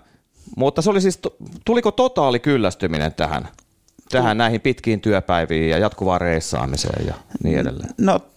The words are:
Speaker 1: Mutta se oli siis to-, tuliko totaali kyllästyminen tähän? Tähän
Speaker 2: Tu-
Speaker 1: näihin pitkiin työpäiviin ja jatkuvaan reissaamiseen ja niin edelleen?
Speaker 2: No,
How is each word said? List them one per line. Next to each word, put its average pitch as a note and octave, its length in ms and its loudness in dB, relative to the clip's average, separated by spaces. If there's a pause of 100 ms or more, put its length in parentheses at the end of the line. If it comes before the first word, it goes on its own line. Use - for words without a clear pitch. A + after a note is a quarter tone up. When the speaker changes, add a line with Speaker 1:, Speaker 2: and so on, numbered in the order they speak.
(560)
Speaker 1:
Mutta C#3 260 0
se G3+ 80 2
oli G3 100 2
siis F#3+ 160 2
to-, - 200 -8 (280)
tuliko A#3 280 2
totaali D#3 480 2
kyllästyminen F2+ 760 0
tähän? D#2 340 -4 (600)
Tähän A#2+ 260 2
Speaker 2:
Tu- - 20 -2
Speaker 1:
näihin A2+ 220 2
pitkiin A2+ 400 0
työpäiviin E2+ 680 2
ja D#2+ 80 2
jatkuvaan F#2+ 420 0
reissaamiseen D2+ 840 -2
ja - 80 -4 (280)
niin D#2 160 0
edelleen? - 400 -6
Speaker 2:
No, F#3+ 220 2 (160)